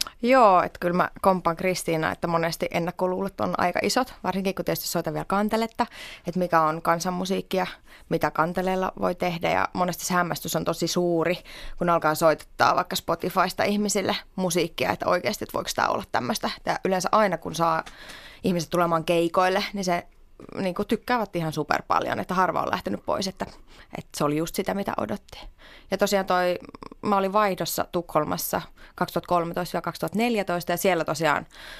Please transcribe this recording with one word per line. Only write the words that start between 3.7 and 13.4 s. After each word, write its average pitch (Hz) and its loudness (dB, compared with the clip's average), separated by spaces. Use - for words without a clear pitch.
isot, 254 0
varsinkin 185 -2
kun 175 -6
tietysti 165 -4
soitan 165 -2
vielä 151 -4
kanteletta, 220 0
että 180 -2
mikä 170 4
on 160 2
kansanmusiikkia, 180 0
mitä 160 -2
kanteleella 185 0
voi 180 0
tehdä, 175 -2
ja 98 2
monesti 180 -2
se 185 -2
hämmästys 175 0
on 165 -2
tosi 165 -2
suuri, 175 2
kun 175 0
alkaa 160 4
soittaa 151 4
vaikka 185 -2
Spotifysta 180 0